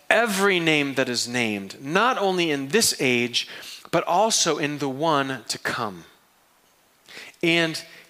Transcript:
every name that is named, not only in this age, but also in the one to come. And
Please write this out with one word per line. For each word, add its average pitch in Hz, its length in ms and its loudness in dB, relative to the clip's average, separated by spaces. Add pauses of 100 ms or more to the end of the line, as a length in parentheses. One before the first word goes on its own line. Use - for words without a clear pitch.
(100)
every 202 480 4
name 151 360 2
that 127 140 0
is 117 200 -2
named, 107 520 -2
not 190 380 0
only 185 320 0
in 139 180 -2
this 220 300 2
age, 123 480 0 (460)
but 165 120 2
also 175 540 2
in 147 200 -2
the 143 100 -2
one 135 580 0
to - 120 -8
come. 98 460 -6 (1400)
And 165 420 2 (280)